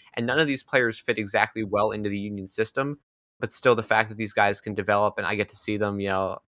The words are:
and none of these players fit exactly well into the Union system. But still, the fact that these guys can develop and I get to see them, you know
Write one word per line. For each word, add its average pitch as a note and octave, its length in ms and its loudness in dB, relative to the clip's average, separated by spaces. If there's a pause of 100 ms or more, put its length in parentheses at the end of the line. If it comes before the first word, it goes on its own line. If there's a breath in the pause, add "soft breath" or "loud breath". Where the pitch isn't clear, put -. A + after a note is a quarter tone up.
(160 soft breath)
and A#2 100 -2
none B2+ 140 2
of D#3+ 80 4
these C3+ 160 -4
players A#2+ 340 2
fit A2 220 -2
exactly G#2+ 440 -2
well G#2 280 0
into G#2 180 -4
the G2+ 80 -2
Union G2+ 300 -8
system. C3+ 500 -4 (400)
But A#2+ 140 -6
still, B2 240 4
the A2 80 -2
fact A2 240 2
that G#2+ 100 -12
these G#2+ 140 -6
guys G2+ 300 2
can G#2 140 -8
develop G2+ 420 2
and F#2+ 100 -2
I G#2 80 -2
get G2+ 140 -2
to - 80 -16
see G#2+ 180 -4
them, G2+ 240 -2
you G2 80 -2
know F#2+ 300 -2 (100)